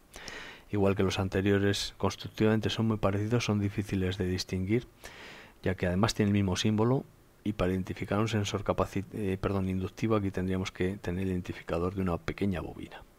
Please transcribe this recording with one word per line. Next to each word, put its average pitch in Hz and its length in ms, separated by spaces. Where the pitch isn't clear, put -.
Igual 98 280
que 101 60
los 92 140
anteriores 98 800
constructivamente 110 720
son 113 180
muy 110 100
parecidos, 104 480
son 104 140
difíciles 98 580
de 101 80
distinguir, 92 600
ya 92 120
que 92 120
además 92 260
tienen 101 220
el 101 60
mismo 95 160
símbolo, 110 480
y 107 80
para 92 180
identificar 95 480
un 110 80
sensor 104 380
capaci-, 95 480
eh, 98 260
perdón, 98 300
inductivo 95 480
aquí 98 120
tendríamos 92 440
que 92 240
tener 92 260
el 95 80
identificador 90 640
de 95 60
una 90 160
pequeña 90 420
bobina. 80 420